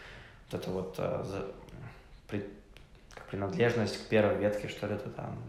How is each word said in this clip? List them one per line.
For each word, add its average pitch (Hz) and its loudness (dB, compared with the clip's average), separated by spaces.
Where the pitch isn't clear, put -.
Вот 90 -2
это - -4
вот, 92 -4
э, 92 0
за-, - -4
при-, 101 -2
как - -14
принадлежность 101 4
к - -10
первой 104 8
ветке, 104 2
что - -4
ли, 104 0
это - -6
там - -6